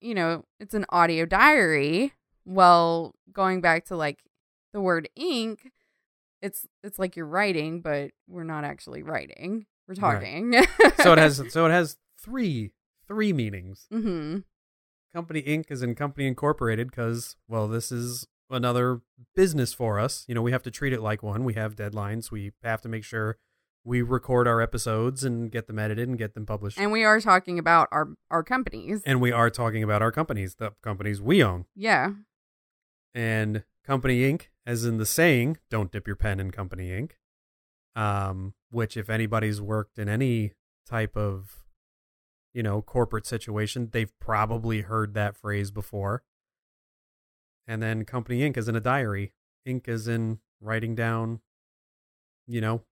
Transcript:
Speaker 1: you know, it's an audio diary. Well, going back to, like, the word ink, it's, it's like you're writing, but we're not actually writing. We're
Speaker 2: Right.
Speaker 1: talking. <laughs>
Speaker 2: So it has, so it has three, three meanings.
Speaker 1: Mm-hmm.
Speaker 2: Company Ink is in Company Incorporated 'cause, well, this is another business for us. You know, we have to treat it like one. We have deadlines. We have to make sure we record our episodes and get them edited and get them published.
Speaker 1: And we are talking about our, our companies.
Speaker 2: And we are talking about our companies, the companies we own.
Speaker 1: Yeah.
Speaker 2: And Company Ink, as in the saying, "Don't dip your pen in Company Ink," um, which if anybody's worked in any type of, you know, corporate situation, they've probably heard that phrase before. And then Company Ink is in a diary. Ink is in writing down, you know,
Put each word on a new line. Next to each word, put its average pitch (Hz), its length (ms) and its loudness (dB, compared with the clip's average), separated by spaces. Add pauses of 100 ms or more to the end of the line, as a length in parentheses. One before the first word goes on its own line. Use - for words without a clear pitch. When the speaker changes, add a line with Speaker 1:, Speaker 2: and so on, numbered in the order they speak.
Speaker 1:
you 226 120 -6
know, 165 300 -2 (160)
it's 214 140 -12
an 208 160 -2
audio 165 340 4
diary. 185 880 4 (320)
Well, 170 720 6 (180)
going 185 300 -2
back 165 240 2
to, 185 100 -8
like, 151 260 -4 (520)
the 202 80 -4
word 170 340 0
ink, 240 560 -6 (720)
it's, - 260 -10 (140)
it's 196 160 -16
like 185 180 -4
you're 170 80 -8
writing, 165 560 -2
but 151 300 -4 (180)
we're 175 160 -14
not 156 200 -8
actually 143 380 -12
writing. 160 640 -8 (240)
We're 185 60 -12
Speaker 2:
Right. 185 260 2
Speaker 1:
talking. 170 340 -4
<laughs> 320 480 6
Speaker 2:
So 175 120 10
it 156 40 8
has, 143 320 6
so 165 140 2
it 160 60 6
has 165 260 2 (240)
three, 185 520 -4 (360)
three 208 240 0
meanings. 101 580 -4
Speaker 1:
Mm-hmm. 190 500 -4 (760)
Speaker 2:
Company 165 260 -6
Ink 151 300 -2
is 127 120 -8
in 120 120 -2
Company 139 320 -4
Incorporated 127 680 -2
'cause, 117 440 -6 (120)
well, 110 180 -2
this 113 240 -4
is 123 360 -6 (240)
another 123 500 0 (340)
business 156 380 2
for 110 260 -2
us. 120 300 -2
You 120 60 -6
know, 117 80 -2
we 123 100 0
have 131 120 -2
to 123 60 -10
treat 135 220 -4
it 120 80 -2
like 107 220 -4
one. 107 220 -4
We 117 100 -2
have 107 220 -6
deadlines. 104 540 -6
We 101 220 -10 (100)
have 113 200 -4
to 120 80 -12
make 110 140 -8
sure 110 340 -4 (480)
we 123 140 2
record 123 480 2
our 117 140 4
episodes 117 600 -2
and 117 280 -4
get 113 140 -6
them 107 120 -8
edited 107 300 -2
and 127 80 -2
get 107 160 -6
them 107 140 -10
published. 104 320 -6
Speaker 1:
And 208 120 0
we 220 140 2
are 214 160 6
talking 185 380 4
about 165 340 6
our, 151 160 0 (220)
our 165 120 2
companies. 202 600 -4
Speaker 2:
And 131 160 2
we 123 100 4
are 117 200 4
talking 113 320 -2
about 104 180 2
our 113 100 4
companies, 117 440 -4
the 107 160 -8 (120)
companies 104 380 -4
we 156 220 6
own. 90 240 0 (100)
Speaker 1:
Yeah. 196 360 2 (1000)
Speaker 2:
And 110 500 -2 (200)
Company 127 400 2
Ink, 143 260 0 (160)
as 117 180 -4
in 117 140 0
the 110 80 -2
saying, 151 520 4 (120)
"Don't 104 220 -2
dip 104 140 -10
your 101 100 -8
pen 98 240 0
in 95 100 -6
Company 92 420 -8
Ink," 117 260 -8 (760)
um, 98 600 -4 (160)
which 113 260 -4
if 107 120 -8
anybody's 110 520 0
worked 104 380 -4
in 104 100 -4
any 113 440 0 (340)
type 113 300 -4
of, 98 480 -6 (880)
you 120 100 -6
know, 104 200 0
corporate 110 440 -2
situation, 110 680 -4
they've 113 260 -2
probably 110 640 -2
heard 104 320 -4
that 104 220 -2
phrase 101 340 -4
before. 104 520 -6 (1400)
And 113 160 -6
then 110 220 -4
Company 120 380 -4
Ink 143 140 0
is 113 120 -4
in 113 80 0
a 113 40 0
diary. 110 520 -2 (320)
Ink 127 240 -6
is 113 200 -6
in 113 320 -2 (200)
writing 113 340 -4
down, 113 460 -4 (1080)
you 117 140 -6
know, 110 320 -2